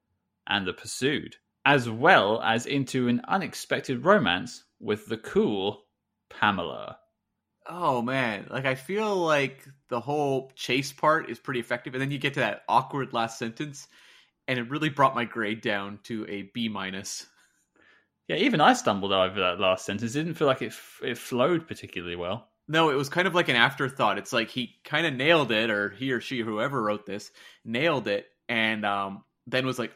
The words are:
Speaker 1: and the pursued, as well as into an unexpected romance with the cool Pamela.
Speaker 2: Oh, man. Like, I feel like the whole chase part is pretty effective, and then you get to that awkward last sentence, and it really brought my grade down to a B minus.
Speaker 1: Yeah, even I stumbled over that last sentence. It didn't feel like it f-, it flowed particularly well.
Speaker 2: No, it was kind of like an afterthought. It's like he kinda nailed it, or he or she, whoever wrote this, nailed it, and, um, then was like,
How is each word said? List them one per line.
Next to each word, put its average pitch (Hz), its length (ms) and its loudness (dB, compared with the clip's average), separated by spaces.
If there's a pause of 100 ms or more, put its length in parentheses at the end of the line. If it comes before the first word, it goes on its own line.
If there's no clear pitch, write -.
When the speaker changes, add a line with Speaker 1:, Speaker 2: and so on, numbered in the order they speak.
(460)
Speaker 1:
and 98 200 0
the 90 60 0
pursued, - 640 -4 (300)
as 131 240 4
well 113 520 6
as 117 220 2
into 135 440 0
an 120 200 2
unexpected - 720 -4
romance 110 640 2 (140)
with 107 300 -4
the 113 100 -4
cool 104 640 0 (480)
Pamela. 85 680 -2 (680)
Speaker 2:
Oh, 160 340 0
man. 120 480 -2
Like, 131 160 -6
I 131 120 0
feel 208 380 -2
like 147 520 0 (220)
the 120 120 -2
whole 139 540 -2
chase 139 360 -2
part 156 380 2
is 117 100 -8
pretty 131 220 -4
effective, 123 340 -6
and 127 60 -4
then 135 100 -2
you 143 60 -4
get 139 180 -2
to 147 60 0
that 110 260 0
awkward 135 460 0
last 113 260 -2
sentence, 139 480 -8 (640)
and 127 100 -2
it 120 120 -6
really 151 180 -2
brought 135 260 4
my 120 120 0
grade 110 340 -4
down 101 440 -4
to 110 260 -8
a 98 240 -10
B 113 160 -4
minus. 98 560 -8 (1000)
Speaker 1:
Yeah, 165 100 -4
even 202 260 2
I 208 100 10
stumbled 98 400 0
over 95 280 2
that 90 200 0
last 92 240 2
sentence. 110 300 -4
It 151 100 -2
didn't 170 120 -6
feel 156 100 2
like 131 160 2
it 117 60 -4
f-, - 360 -18
it 123 140 -4
flowed 160 500 0
particularly 87 480 -10
well. 90 300 -6 (220)
Speaker 2:
No, 160 220 4
it 139 40 2
was 139 140 0
kind 180 180 0
of 175 80 -2
like 175 140 2
an 135 80 2
afterthought. 123 640 2
It's - 140 -8
like 113 160 0
he - 360 -8
kinda 156 260 -2
nailed 139 400 4
it, 113 200 2
or 101 200 0
he 123 220 -6
or 120 80 -2
she, 131 180 -6
whoever 113 420 -2
wrote 104 240 -2
this, 101 280 -12 (320)
nailed 127 420 0
it, 101 200 0 (220)
and, 110 380 0
um, 101 380 -2 (240)
then 127 180 0
was 123 140 -2
like, 113 160 -6